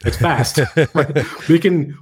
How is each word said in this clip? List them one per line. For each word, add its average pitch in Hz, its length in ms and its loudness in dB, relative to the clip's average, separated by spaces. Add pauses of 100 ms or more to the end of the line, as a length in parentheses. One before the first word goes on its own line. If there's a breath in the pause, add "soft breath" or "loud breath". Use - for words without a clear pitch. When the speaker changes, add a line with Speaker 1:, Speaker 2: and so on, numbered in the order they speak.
Speaker 1:
It's 90 140 -2
fast. 131 400 0 (180)
Speaker 2:
<laughs> 151 180 0
Speaker 1:
Right? 143 540 -2
We 165 120 6
can, 165 420 0